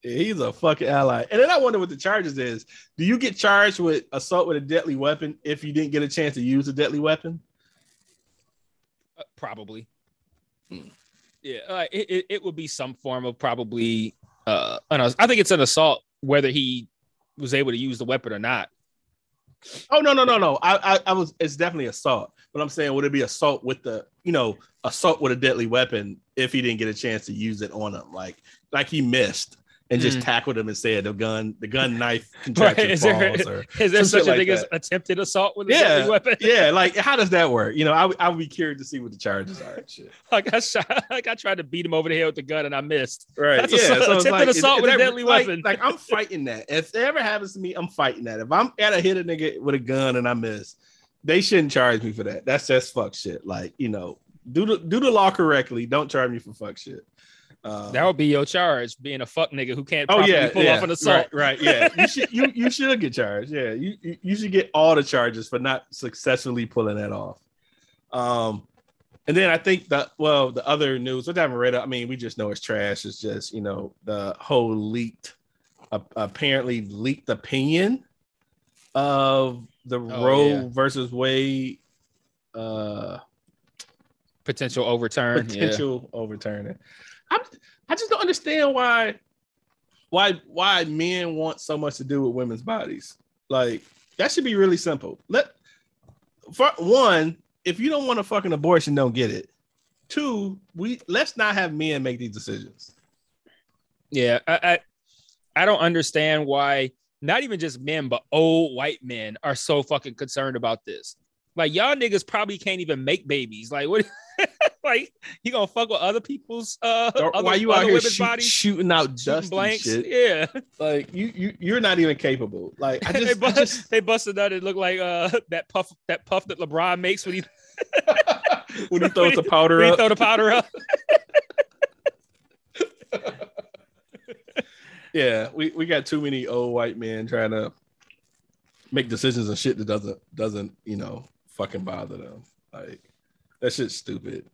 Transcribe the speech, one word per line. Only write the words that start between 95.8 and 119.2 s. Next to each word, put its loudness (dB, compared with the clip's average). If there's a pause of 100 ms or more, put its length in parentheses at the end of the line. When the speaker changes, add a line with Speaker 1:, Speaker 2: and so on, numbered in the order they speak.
Speaker 1:
for 4
one, 4 (260)
if -4
you 0
don't -2
want 0
a -4
fucking -2
abortion, 2
don't 2
get 0
it. -10 (600)
Two, -4 (160)
we, -6
let's -2
not 0
have -2
men -4
make -4
these -8
decisions. -12 (1200)
Speaker 2:
Yeah, 2
I, 2
I, 4 (760)
I 4
don't 4
understand 2
why 0 (280)
not 0
even -6
just -8
men, -4
but -2 (100)
old 2
white -6
men -10
are -2
so 0
fucking -4
concerned -6
about -4
this. -14 (400)
Like, -2
y'all 0
niggas -2
probably -4
can't -6
even -4
make -2
babies. -6
Like, -6
what? 2
<laughs> -20 (680)
Like, -2 (300)
you -6
gonna 0
fuck -2
with -2
other 0
people's, -12
uh, 0
Speaker 1:
Or 0
Speaker 2:
other, 0
Speaker 1:
why 2
you 2
Speaker 2:
other 6
Speaker 1:
out 4
here 6
Speaker 2:
women's 2
Speaker 1:
shoot-, 0
Speaker 2:
bodies? 0
Speaker 1:
shooting 0
out 6
Speaker 2:
Shooting -8 (100)